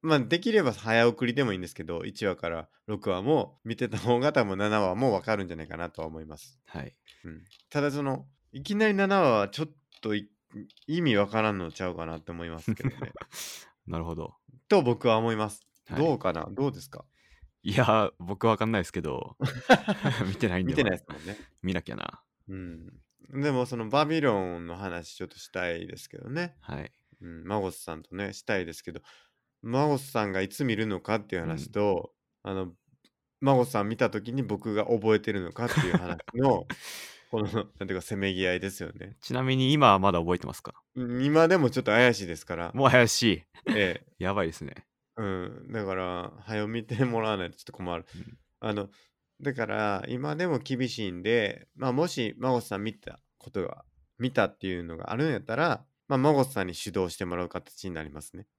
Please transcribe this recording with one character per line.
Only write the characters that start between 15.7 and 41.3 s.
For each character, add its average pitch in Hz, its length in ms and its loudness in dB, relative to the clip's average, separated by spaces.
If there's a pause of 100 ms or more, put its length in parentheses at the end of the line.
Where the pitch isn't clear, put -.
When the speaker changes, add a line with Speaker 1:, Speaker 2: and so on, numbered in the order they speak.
Speaker 2:
は - 80 -8
い。 - 20 -2
Speaker 1:
ど 147 180 2
う - 40 -8
か 90 140 0
な？ 82 180 -6
ど 131 160 -2
う 135 60 0
で 135 80 -14
す - 80 -18
か？ - 160 -16 (580)
Speaker 2:
い 101 100 -4
や、 110 460 6
僕 95 280 0
わ 107 100 6
か 110 80 0
ん 113 80 0
な 104 60 2
い - 20 0
で - 20 0
す - 80 -6
け 90 100 -4
ど。 73 380 -6
Speaker 1:
<laughs> 165 560 2
Speaker 2:
<laughs> 113 320 -2
見 95 80 -4
て 113 140 0
な 90 80 0
い 92 80 0
ん - 20 0
で。 139 60 -2
Speaker 1:
見 - 20 -2
て 147 80 2
な 107 60 2
い - 20 2
で 87 60 -2
す - 100 -14
も 73 100 -14
ん 78 80 -16
ね。 101 120 -10 (240)
Speaker 2:
見 92 120 -4
な 85 80 -2
き - 120 -12
ゃ - 20 -10
な。 50 260 -12 (280)
Speaker 1:
う 95 80 -10
ん。 87 360 -14 (480)
で 147 100 2
も 127 140 2
そ 120 120 -6
の 113 100 -6
バ 143 180 4
ビ 160 140 0
ロ 95 400 0
ン 85 80 -12
の 85 80 -10
話 87 400 -8
ち - 80 -12
ょ 85 40 -8
っ - 20 -14
と - 100 -20
し - 100 -18
た 90 220 -4
い 85 160 -6
で 87 80 -12
す - 140 -18
け - 80 -18
ど - 120 -14
ね。 170 300 -6
Speaker 2:
は - 220 -10
い。 - 100 -14 (300)
Speaker 1:
う - 40 -18
ん、 82 200 -16
マ 101 160 -2
ゴ 92 100 -2
ス - 60 -14
さ 82 180 -10
ん 80 80 -14
と - 140 -20
ね、 101 160 -6
し - 100 -16
た 107 140 0
い 92 80 0
で 82 80 -10
す - 100 -16
け 87 80 -10
ど、 78 100 -14 (600)
マ 131 260 2
ゴ 143 100 2
ス 135 140 -8
さ 107 140 2
ん 98 80 -2
が 95 80 0
い 98 80 -2
つ 139 160 -4
見 117 100 2
る 110 120 -2
の 95 120 -2
か 107 160 -2
っ 110 60 0
て 92 160 -6
い - 20 0
う - 40 -2
話 78 280 -6
と、 101 420 0 (300)
Speaker 2:
う - 60 -8
ん。 - 20 -4
Speaker 1:
あ - 20 -4
の、 92 200 -4 (640)
マ 135 140 4
ゴ 123 100 6
ス 127 80 -2
さ 107 100 2
ん 101 60 0
見 113 80 -2
た 120 140 2
時 113 240 -6
に 131 100 -2
僕 104 320 -4
が 104 120 0
覚 110 280 4
え 101 60 4
て 110 100 -4
る 101 100 -2
の 85 120 -8
か 117 140 -4
っ - 60 -4
て 156 140 2
い 87 40 0
う - 40 2
話 87 240 -2 (140)
の、 117 340 2 (320)
Speaker 2:
<laughs> - 320 -16
Speaker 1:
こ 110 100 0
の、 104 60 0
な 110 140 -2
ん - 40 -6
て - 200 -12
い 95 80 -6
う - 20 -2
か、 90 60 -4
せ 104 160 -8
め 98 160 0
ぎ 92 120 0
合 90 100 2
い 90 40 -2
で 98 100 -4
す 98 140 -10
よ 82 80 -10
ね。 95 300 -16
Speaker 2:
ち - 120 -8
な 127 80 -2
み 131 140 0
に 131 160 4
今 143 200 8
は 98 80 8
ま 98 120 6
だ 87 80 2
覚 85 160 2
え - 20 -4
て - 80 -8
ま - 80 -8
す - 80 -14
か？ - 120 -14 (220)
Speaker 1:
う 123 240 -6
ん、 131 40 0
今 156 240 6